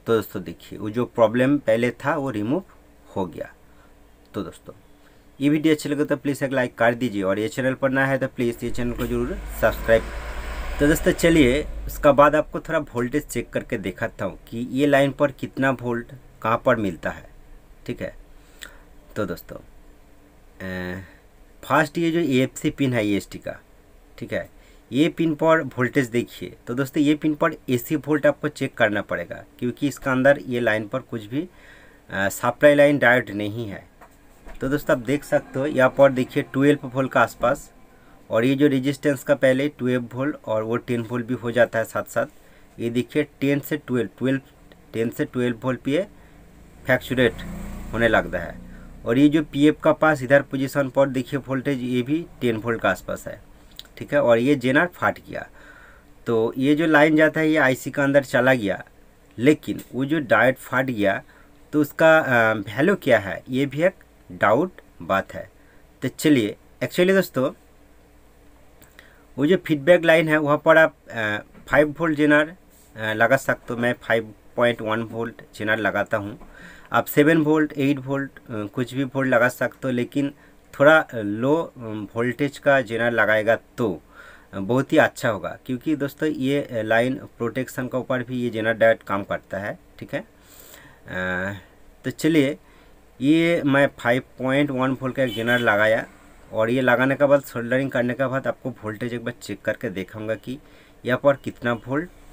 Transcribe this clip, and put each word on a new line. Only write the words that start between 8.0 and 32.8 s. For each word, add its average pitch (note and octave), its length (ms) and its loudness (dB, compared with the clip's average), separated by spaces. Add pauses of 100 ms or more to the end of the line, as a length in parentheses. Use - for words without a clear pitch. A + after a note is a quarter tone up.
है C3+ 120 0
तो C3 80 -2
प्लीज़ A#2+ 380 -4
ये A#2 60 -6
चैनल A#2+ 220 -2
को A#2 140 -6
ज़रूर A#2+ 320 -4 (220)
सब्सक्राइब। A2+ 420 2 (800)
तो D3 80 4
दोस्तों E3 240 2
चलिए D3+ 540 4 (200)
उसका - 260 4
बाद C#3+ 220 6
आपको D#3 260 -2
थोड़ा D#3+ 180 -4
voltage C#3 480 -4
check - 240 -6
करके - 280 -6
दिखाता G2 460 -6
हूँ E2+ 140 -8 (100)
कि A#2 100 -10
ये B2+ 280 -2
line C#3 260 2
पर B2 200 0
कितना C3 380 -2
volt A#2+ 420 -6 (300)
कहाँ A2+ 220 0
पर B2 120 4
मिलता F#2+ 340 -4
है, - 180 -14 (580)
ठीक A#2+ 160 -10
है। - 140 -10 (1000)
तो G#2 100 -2
दोस्तों, - 300 -12 (1040)
अ, F#2 420 -8 (640)
first D3 340 0
ये E3+ 120 0
जो E3 100 -2
एएफ़सी C3 500 0
पिन C3+ 240 -2
है G#2+ 120 0
ईएसटी G2 320 -2
का, - 220 -12 (580)
ठीक - 140 -12
है, - 320 -10 (300)
ये D3 160 2
पिन E3 260 -2
पर D#3+ 280 4
voltage B2+ 440 0
देखिए। - 500 -6 (100)
तो A#2+ 80 -8
दोस्तों, C#3 280 -2
ये D3 120 4
पिन D3+ 200 -2
पर D#3+ 160 0 (180)
एसी C3+ 280 -2
volt D3 300 -2
आपको F#3+ 220 0
check - 260 -6
करना G#2 280 0
पड़ेगा, - 420 -8 (140)
क्योंकि B2 300 -4
इसका C3 240 -4
अंदर C#3 340 4
ये B2 140 -4
line G#2+ 280 0
पर B2+ 120 -6
कुछ A2+ 240 -10
भी, C#3 240 -6 (640)
अ, G2 180 -2
supply C#3+ 460 2
line C#3+ 240 6